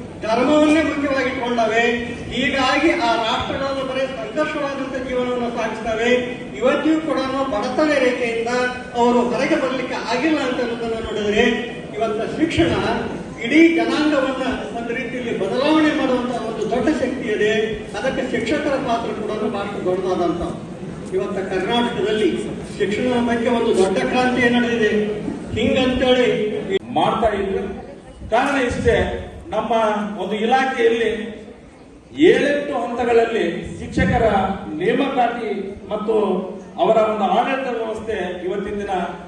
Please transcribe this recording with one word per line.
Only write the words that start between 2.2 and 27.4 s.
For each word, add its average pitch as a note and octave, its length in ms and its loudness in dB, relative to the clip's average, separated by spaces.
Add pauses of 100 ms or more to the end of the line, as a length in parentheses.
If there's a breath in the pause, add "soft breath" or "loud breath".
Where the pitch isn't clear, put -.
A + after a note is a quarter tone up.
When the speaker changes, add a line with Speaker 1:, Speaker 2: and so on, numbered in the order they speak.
Speaker 1:
ಹೀಗಾಗಿ C4+ 600 0
ಆ E4+ 220 0
ರಾಷ್ಟ್ರಗಳನ್ನು B3+ 800 -4
ಬರೀ C4 80 -2
ಸಂಘರ್ಷವಾದಂಥ C4+ 1080 -4
ಜೀವನವನ್ನು B3 420 -2
ಸಾಗಿಸ್ತವೆ. A3+ 920 -2 (180)
ಇವತ್ತಿಗೂ C#4+ 420 2
ಕೂಡ C#4 180 -2 (300)
ಬಡತನ D4+ 500 0
ರೇಖೆಯಿಂದ A#3+ 500 0 (480)
ಅವರು A#3+ 240 4
ಹೊರಗೆ D4+ 360 0
ಬರಲಿಕ್ಕೆ - 380 -2
ಆಗಿಲ್ಲ C#4 440 0
ಅಂತ B3+ 220 -2
ಅನ್ನೋದನ್ನ A#3 320 -2
ನೋಡಿದ್ರೆ A3 800 0 (260)
ಇವತ್ತ G#3+ 420 -2
ಶಿಕ್ಷಣ E4 320 2 (680)
ಇಡೀ D#4+ 320 6
ಜನಾಂಗವನ್ನ C4 1040 0
ಒಂದು A#3 180 -6
ರೀತಿಯಲ್ಲಿ A#3+ 440 -4
ಬದಲಾವಣೆ D4 560 2
ಮಾಡುವಂತ B3 360 0
ಒಂದು G#3+ 400 -4
ದೊಡ್ಡ A3+ 180 2
ಶಕ್ತಿ C#4 180 2
ಇದೆ. G#3+ 760 0 (160)
ಅದಕ್ಕೆ C4 320 -2
ಶಿಕ್ಷಕರ B3 280 -2
ಪಾತ್ರ B3+ 540 -2
ಕೂಡ G#3 380 -4
ಬಹಳಷ್ಟು G3+ 340 -6
ದೊಡ್ಡದಾದಂತ. F3 1300 -4
ಇವತ್ತ G3 240 -2
ಕರ್ನಾಟಕದಲ್ಲಿ G#3+ 1120 0 (280)
ಶಿಕ್ಷಣದ A#3+ 500 0
ಬಗ್ಗೆ A#3 200 2
ಒಂದು A3+ 300 2
ದೊಡ್ಡ F#3+ 200 4
ಕ್ರಾಂತಿ B3 520 2
ನಡೆದಿದೆ. G#3+ 680 2 (400)
ಹಿಂಗಂತೇಳಿ B3 960 2 (400)
Speaker 2:
ಮಾಡ್ತಾ G#3 340 2
ಇದ್ರು. G3 560 -2 (460)